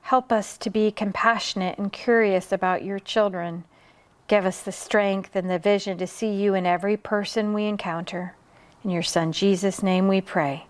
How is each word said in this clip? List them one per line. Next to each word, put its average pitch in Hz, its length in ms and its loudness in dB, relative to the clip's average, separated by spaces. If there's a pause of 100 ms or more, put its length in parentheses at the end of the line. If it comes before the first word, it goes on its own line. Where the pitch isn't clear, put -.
Help 254 300 2
us 214 280 0
to 214 100 -6
be 214 220 2
compassionate 208 880 -2
and 202 120 -4
curious 214 600 2
about 185 320 0
your 196 160 -6
children. 175 640 -2 (640)
Give 202 180 4
us 185 160 -2
the 190 100 -8
strength 196 640 0
and 185 140 -2
the 180 80 0
vision 196 400 2
to 180 80 -4
see 214 260 -4
you 202 220 2
in 180 140 2
every 180 280 2
person 208 580 -2
we 208 120 -2
encounter. 180 720 -6 (480)
In 190 80 -2
your 170 100 0
Son 165 300 0
Jesus' 196 500 2
name 190 260 2
we 190 140 4
pray. 151 480 -4